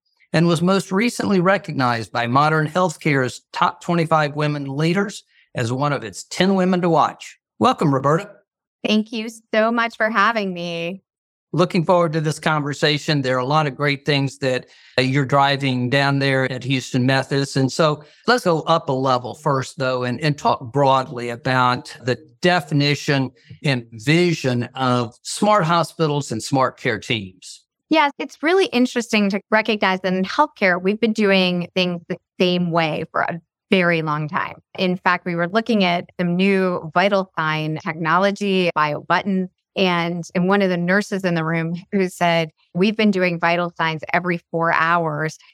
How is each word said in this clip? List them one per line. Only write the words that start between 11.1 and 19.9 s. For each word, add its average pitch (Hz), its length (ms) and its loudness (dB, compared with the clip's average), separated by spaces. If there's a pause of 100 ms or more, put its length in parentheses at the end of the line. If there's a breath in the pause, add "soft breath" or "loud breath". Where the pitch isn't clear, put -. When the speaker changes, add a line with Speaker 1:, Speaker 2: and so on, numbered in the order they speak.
Speaker 1:
Looking 175 320 2
forward 170 300 2
to 160 80 -2
this 151 160 -4
conversation. 151 800 0
There 131 160 0
are 127 40 0
a 127 40 -2
lot 147 220 2
of 131 100 -6
great 143 300 -2
things 139 320 0
that, 127 300 -2 (280 loud breath)
uh, 127 60 4
you're 131 240 2
driving 135 640 2
down 139 280 2
there 135 320 0
at 127 140 -10
Houston 127 400 -2
Methodist. 135 520 0
And 135 140 2
so 151 320 0 (240 loud breath)
let's 240 180 2
go 165 180 0
up 165 260 0
a 143 40 0
level 127 420 0
first, 135 420 -4
though, 127 260 -2